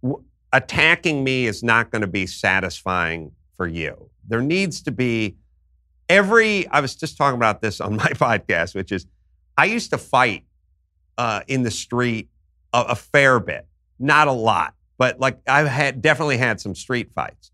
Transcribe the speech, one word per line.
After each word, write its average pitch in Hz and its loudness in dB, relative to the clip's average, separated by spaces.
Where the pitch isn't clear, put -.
w-, 131 -6
attacking 156 2
me 131 0
is 110 -6
not 117 2
gonna 107 -2
be 92 -4
satisfying 90 -2
for 90 -4
you. 80 -8
There 113 -2
needs 170 -2
to 147 -6
be 113 -2
every, 202 4
I 139 2
was 135 -4
just - -8
talking 139 2
about 113 0
this 107 -4
on 101 -4
<laughs> - -4
my 160 0
podcast, 104 0
which 92 -6
is 92 -4
I 147 4
used 220 -4
to 143 -2
fight, 123 0
uh, 113 -2
in 131 -2
the 113 -2
street 120 -4
a, 123 2
a 123 0
fair 135 4
bit. 85 -8
Not 147 4
a 135 0
lot, 110 0
but, 127 0
like, 131 -2
I've 143 4
had, 135 -2
definitely 147 2
had 117 -2
some 95 -10
street - -6
fights. - -10